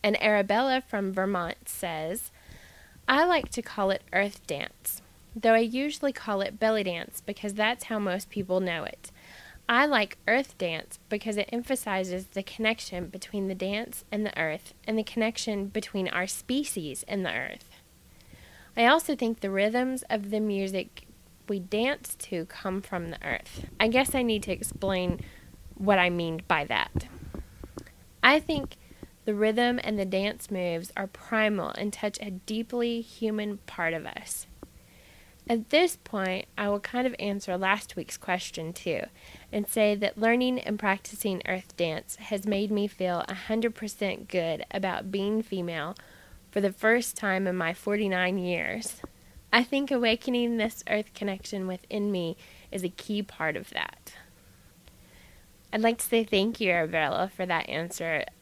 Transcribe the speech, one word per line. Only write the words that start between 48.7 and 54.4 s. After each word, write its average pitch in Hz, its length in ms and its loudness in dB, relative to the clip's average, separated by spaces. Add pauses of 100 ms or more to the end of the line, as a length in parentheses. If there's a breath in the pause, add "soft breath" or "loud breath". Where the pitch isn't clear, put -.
I 240 100 6
think 277 260 0
awakening 240 680 2
this 220 320 -2
earth 214 240 0
connection 190 540 -4
within 202 440 -2
me 170 240 0 (360 loud breath)
is 190 120 -4
a 180 60 -2
key 208 340 -4
part 160 320 -4
of - 140 -8
that. - 440 -8 (1600 loud breath)